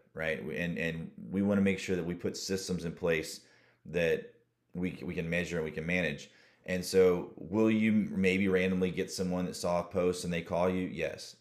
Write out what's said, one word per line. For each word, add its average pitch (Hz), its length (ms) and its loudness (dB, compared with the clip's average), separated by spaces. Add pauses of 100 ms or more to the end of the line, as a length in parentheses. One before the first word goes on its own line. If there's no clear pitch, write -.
(140)
right? 80 300 -4
We, - 120 -6
and, 85 220 -4
and 82 320 -4 (200)
we 95 120 0
wanna 101 180 4
make 98 180 4
sure - 180 -2
that 85 80 -2
we 87 100 -4
put - 220 -6
systems 92 480 -4
in 82 80 -4
place 82 480 0 (460)
that 82 460 0 (420)
we, 90 280 -4
we 82 120 -8
can 85 160 -4
measure 87 260 -2
and 80 80 -2
we 78 60 -6
can 78 160 -8
manage. 85 440 -2 (380)
And 90 160 -2
so 92 520 4
will 110 340 2
you 107 400 4
maybe 95 380 4
randomly 92 420 2
get 92 220 -4
someone 90 320 -2
that 80 100 -6
saw 87 260 0
a 87 40 -4
post 90 400 0
and 87 80 -2
they 85 100 -2
call 87 260 0
you? 92 240 0
Yes. - 480 -6